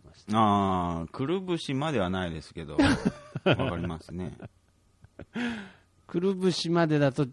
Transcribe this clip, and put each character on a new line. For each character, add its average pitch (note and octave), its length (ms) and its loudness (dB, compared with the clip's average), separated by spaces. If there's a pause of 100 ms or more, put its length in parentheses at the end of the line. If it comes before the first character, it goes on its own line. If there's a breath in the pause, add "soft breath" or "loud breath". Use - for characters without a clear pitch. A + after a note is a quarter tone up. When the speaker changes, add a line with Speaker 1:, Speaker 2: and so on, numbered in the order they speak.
Speaker 1:
て - 60 -20
ま - 60 -20
し - 120 -20
た。 G#2+ 120 0
Speaker 2:
あ F#2+ 640 2
あ、 D#2+ 40 -8
く - 180 -6
る F3+ 160 -2
ぶ F3+ 160 -4
し D3 160 -6
ま C#3+ 180 -2
で B2 100 0
は F2+ 100 0
な F#2 160 -2
い E2+ 40 -6
で D#2+ 120 -8
す - 100 -20
け D#2+ 140 -10
ど、 D2 100 -8
Speaker 1:
<laughs> - 680 0
Speaker 2:
わ E3 120 4
か B2+ 200 -2
り F2 100 -4
ま D#2+ 140 -6
す - 140 -14
ね。 F2 220 -8 (1700 loud breath)
Speaker 1:
く F3 140 -4
る F#3+ 140 2
ぶ F#3 180 2
し - 160 -4
ま E3+ 180 4
で D3+ 120 4
だ C#3+ 140 4
と、 C#3+ 200 0